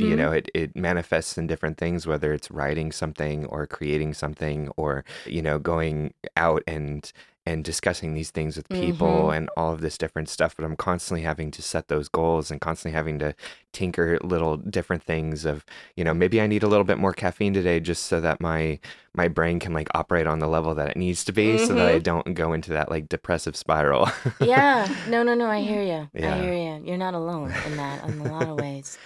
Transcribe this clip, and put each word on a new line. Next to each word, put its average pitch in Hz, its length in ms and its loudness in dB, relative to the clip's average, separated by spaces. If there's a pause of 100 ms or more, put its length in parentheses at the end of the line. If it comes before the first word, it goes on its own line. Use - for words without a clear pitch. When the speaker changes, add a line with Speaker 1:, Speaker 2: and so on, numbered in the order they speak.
Speaker 1:
you - 80 4
Speaker 2:
Mm-hmm. 76 80 4
Speaker 1:
know, 76 160 2
it, - 220 0
it 80 200 -2
manifests 85 640 0
in 82 80 0
different 80 320 -2
things, 85 260 -2
whether 76 280 0
it's - 180 -6
writing 76 400 -2
something 76 560 -4
or 73 220 -6
creating 76 460 -2
something 76 640 -4
or, 71 280 -2 (200)
you 82 160 -4
know, 76 200 0
going 78 540 -2 (220)
out 80 300 4
and, 73 460 -6 (340)
and 80 160 -2
discussing 80 520 -2
these 78 160 -4
things 78 260 -4
with 76 140 -10
people 170 360 0 (200)
Speaker 2:
Mm-hmm. 78 100 2
Speaker 1:
and 78 180 -4
all 82 160 0
of 80 120 -4
this 78 160 -4
different 78 320 -6
stuff. - 260 0
But 80 80 -6
I'm 78 120 -4
constantly 90 460 -2
having 78 280 -4
to - 100 -14
set - 280 -4
those 76 200 0
goals 82 420 2
and 73 80 -6
constantly 80 380 -6
having 78 220 0
to 73 160 -2 (360)
tinker 85 540 0
little 82 320 2
different 87 460 -2
things 78 420 -2
of, 76 180 -2 (320)
you 90 100 -2
know, 80 100 4
maybe 92 260 4
I 107 60 4
need 104 160 2
a 107 40 4
little 101 200 6
bit 101 100 4
more 92 160 2
caffeine 98 400 0
today 87 280 4
just 82 260 -2
so 87 160 2
that 80 180 2
my, 80 380 0 (340)
my 87 160 2
brain 85 320 2
can, 85 140 -4
like, 78 200 -2
operate 80 320 2
on 78 120 2
the 78 100 0
level 80 280 2
that 73 120 0
it - 80 -6
needs 90 280 -2
to - 80 -4
be 110 260 4
so 226 160 2
that 87 120 4
I 85 100 6
Speaker 2:
Mm-hmm. 82 80 0
Speaker 1:
don't 85 300 0
go 82 200 0
into 80 180 -4
that, 76 180 0
like, 78 200 -4
depressive 82 460 -2
spiral. 73 520 4 (160)
<laughs> - 160 -4
Speaker 2:
Yeah. 254 480 6 (220)
No, 233 120 4
no, 240 120 4
no. 240 160 2
I 214 100 0
hear 208 220 0
ya. 160 320 -2
Speaker 1:
Yeah. 160 220 0
Speaker 2:
I - 40 0
hear 180 140 0
ya. 165 280 -4
You're 180 140 -4
not 185 160 -2
alone 165 400 -4 (140)
in 151 100 -4
that 139 320 -6
in 151 140 -6
a 151 100 -4
lot 160 160 -2
of 156 80 -8
Speaker 1:
<laughs> 147 80 -2
Speaker 2:
ways, 139 420 -10